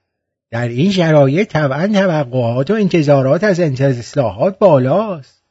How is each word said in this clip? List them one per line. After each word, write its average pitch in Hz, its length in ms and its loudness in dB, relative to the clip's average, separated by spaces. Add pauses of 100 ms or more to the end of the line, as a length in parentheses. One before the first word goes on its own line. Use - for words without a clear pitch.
(500)
در 117 180 -6
این 131 240 0
شرایط 160 580 2
طبعاً 151 380 -2
توقعات 135 840 -2
و - 20 2
انتظارات 156 680 2
از 190 160 0
اصلاحات 135 1000 -2
بالاست 165 920 0